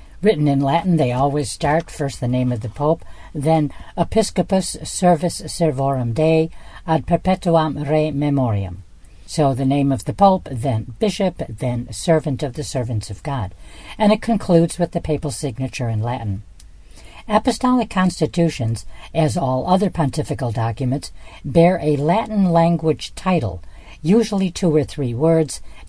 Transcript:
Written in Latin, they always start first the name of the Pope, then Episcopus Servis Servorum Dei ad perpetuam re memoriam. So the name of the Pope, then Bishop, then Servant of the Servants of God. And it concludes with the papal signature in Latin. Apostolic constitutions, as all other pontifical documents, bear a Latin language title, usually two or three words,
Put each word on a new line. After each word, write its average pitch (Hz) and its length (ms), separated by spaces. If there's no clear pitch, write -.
Written 165 240
in 139 140
Latin, 165 360
they 131 140
always 139 400
start 156 400
first 139 300
the 123 80
name 127 240
of 113 80
the 104 80
Pope, 151 360
then 151 380
Episcopus 190 840
Servis 175 580
Servorum 135 720
Dei 160 360
ad 160 180
perpetuam 165 840
re 156 220
memoriam. 120 720
So 139 260
the 131 100
name 139 260
of 135 140
the 127 80
Pope, 190 400
then 117 480
Bishop, 190 480
then 123 440
Servant 156 520
of 127 80
the 151 100
Servants 120 480
of - 140
God. 127 320
And 208 140
it 220 100
concludes 175 560
with 175 140
the 165 80
papal 147 320
signature 127 560
in 110 120
Latin. 110 440
Apostolic 247 640
constitutions, 165 960
as 151 240
all 131 300
other 185 240
pontifical 135 600
documents, 123 580
bear 170 380
a 151 140
Latin 190 560
language 165 640
title, 165 480
usually 196 480
two 170 240
or 147 120
three 127 280
words, 156 480